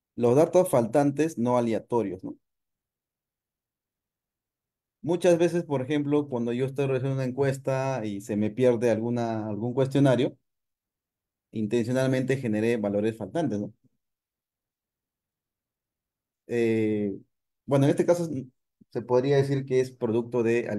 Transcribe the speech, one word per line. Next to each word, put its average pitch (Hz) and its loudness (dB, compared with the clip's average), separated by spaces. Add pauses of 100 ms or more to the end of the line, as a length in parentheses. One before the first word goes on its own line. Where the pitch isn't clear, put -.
(180)
los 120 4
datos 170 4
faltantes 143 0
no 123 2
aleatorios, 110 -2
¿no? - -12 (2750)
Muchas 175 2
veces, 170 2
por 139 -2
ejemplo, 147 0
cuando 120 -4
yo 123 -2
estoy 135 -2
realizando 135 -2
una 131 -2
encuesta 135 -2
y 101 -6
se 104 -6
me 107 0
pierde 120 2
alguna, 113 -2
algún 110 -6
cuestionario, 135 2 (1160)
intencionalmente 127 0
generé 117 0
valores 104 -2
faltantes, 110 -4
¿no? 104 -8 (2750)
Eh, 110 0 (520)
bueno, 139 2
en 151 4
este 170 0
caso 170 0 (600)
se 123 -6
podría 127 2
decir 135 0
que 131 0
es 131 -4
producto 120 -2
de, 117 0